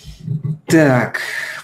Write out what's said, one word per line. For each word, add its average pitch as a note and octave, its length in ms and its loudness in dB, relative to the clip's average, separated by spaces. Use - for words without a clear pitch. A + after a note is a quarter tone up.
Так, C3+ 540 4